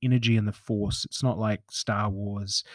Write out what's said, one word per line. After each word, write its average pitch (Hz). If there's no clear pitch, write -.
energy 120
in 107
the 104
force. -
It's -
not 123
like 107
Star 104
Wars, 101